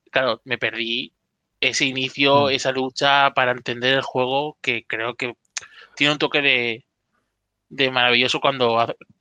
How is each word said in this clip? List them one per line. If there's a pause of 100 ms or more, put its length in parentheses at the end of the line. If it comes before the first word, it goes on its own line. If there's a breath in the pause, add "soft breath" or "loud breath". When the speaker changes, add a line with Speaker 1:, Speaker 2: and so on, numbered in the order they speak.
(100)
Speaker 1:
claro,
me
perdí (460)
ese
inicio,
Speaker 2:
Mm.
Speaker 1:
esa
lucha
para
entender
el
juego,
que
creo
que (640 loud breath)
tiene
un
toque
de, (880)
de
maravilloso
cuando
ha-, (260)